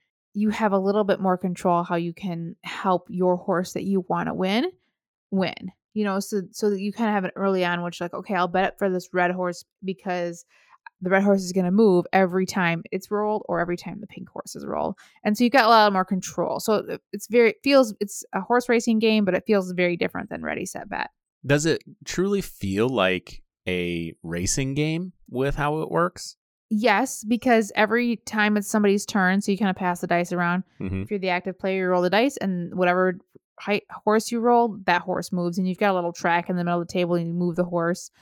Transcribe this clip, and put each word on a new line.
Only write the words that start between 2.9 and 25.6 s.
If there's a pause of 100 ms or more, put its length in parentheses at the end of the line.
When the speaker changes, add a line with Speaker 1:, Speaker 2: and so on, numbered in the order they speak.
Speaker 1:
your
horse
that
you
wanna
win, (640)
win. (400)
You
know,
so,
so
that
you
kinda
have
it
early
on,
which,
like,
"Okay,
I'll
bet
for
this
red
horse (180)
because (560)
the
red
horse
is
gonna
move
every
time (100)
it's
rolled
or
every
time
the
pink
horse
is
rolled." (260)
And
so
you've
got
a
lot
more
control.
So
it, (120)
it's
very,
it
feels,
it's (120)
a
horse
racing
game,
but
it
feels
very
different
than
Ready,
Set,
Bet. (360)
Speaker 2:
Does
it (220)
truly
feel
like (240)
a
racing
game (180)
with
how